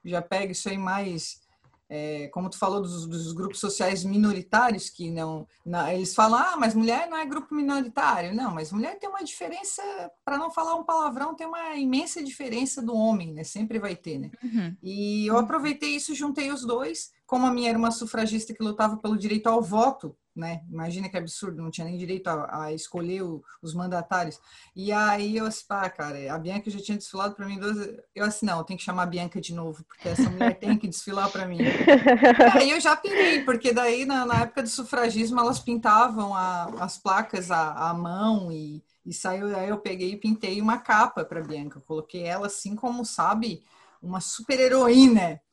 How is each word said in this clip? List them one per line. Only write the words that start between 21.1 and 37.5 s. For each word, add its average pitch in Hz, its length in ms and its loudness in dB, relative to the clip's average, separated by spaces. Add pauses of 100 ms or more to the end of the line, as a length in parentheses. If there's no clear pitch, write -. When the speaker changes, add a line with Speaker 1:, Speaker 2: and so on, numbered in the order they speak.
Speaker 1:
absurdo, 165 460 -8
não 165 80 -8
tinha 160 160 -10
nem 175 100 -8
direito 180 300 -6
a, 156 380 -6
a 156 80 -6
escolher 175 500 -6
o, 165 180 -8 (220)
os 160 100 -10
mandatários. 175 680 -4 (340)
E 196 160 -6
aí 208 460 2
eu 220 100 -2
assim, - 220 -8
"Pá, 196 200 -2
cara, 143 460 -8
a - 40 -6
Bianca 190 340 -6
já 196 80 -8
tinha 208 180 -6
desfilado 202 380 -6
pra 202 100 -10
mim 196 140 -8
duas 208 160 -2
vezes." - 240 -10 (160)
Eu 202 80 -2
assim, 214 220 -2
"Não, 170 120 0
eu 165 60 -4
tenho 190 140 -8
que - 60 -12
chamar 180 200 -2
a - 20 0
Bianca 175 340 -6
de 170 140 -10
novo, 160 300 -8
porque - 240 -12
essa 254 200 2
mulher 202 300 0
tem 214 180 2
que 208 120 -4
desfilar 196 420 -4
pra 190 160 -4
mim." 175 120 -6
Speaker 3:
<laughs> 262 1000 8
Speaker 1:
E - 20 10
aí 269 140 6
eu 330 80 0
já 311 160 6
pirei, 370 480 2
porque 247 280 2
daí 247 320 2
na, 262 220 0
na 233 140 2
época 233 240 -2
do 226 40 -4
sufragismo 233 720 0
elas 240 220 2
pintavam 220 760 4
a, 185 300 0 (160)
as - 180 -6
placas 190 540 0